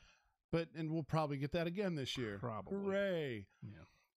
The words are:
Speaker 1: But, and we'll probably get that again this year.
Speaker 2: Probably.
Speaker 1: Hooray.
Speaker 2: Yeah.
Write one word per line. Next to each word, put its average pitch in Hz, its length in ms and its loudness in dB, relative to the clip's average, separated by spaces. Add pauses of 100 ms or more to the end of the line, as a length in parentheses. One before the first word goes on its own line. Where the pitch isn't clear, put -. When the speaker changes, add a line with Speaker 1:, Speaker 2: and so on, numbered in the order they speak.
(520)
Speaker 1:
But, 165 240 2
and 160 160 -2
we'll 160 120 0
probably 147 340 2
get 139 160 -2
that 170 140 4
again 180 280 0
this 131 220 -2
year. 107 220 -2
Speaker 2:
Probably. 107 380 -4
Speaker 1:
Hooray. 185 680 0 (140)
Speaker 2:
Yeah. 101 220 -12 (340)